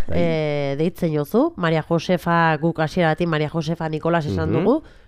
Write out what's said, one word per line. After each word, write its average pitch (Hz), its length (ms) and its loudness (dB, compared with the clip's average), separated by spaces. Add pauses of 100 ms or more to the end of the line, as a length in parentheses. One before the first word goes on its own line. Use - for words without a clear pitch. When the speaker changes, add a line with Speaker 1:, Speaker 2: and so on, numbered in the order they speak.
Speaker 1:
Bai. - 100 0
Speaker 2:
e, 151 640 0
deitzen 170 340 0
jozu, 214 420 0
Maria 160 300 0
Josefa, 170 720 2
guk 160 220 -2
hasieratik 160 500 0
Maria 151 240 0
Josefa 160 340 -4
Nikolas 160 380 -2
esan 156 240 -2
Speaker 1:
Mhm. 160 80 2
Speaker 2:
dugu, 240 260 2 (240)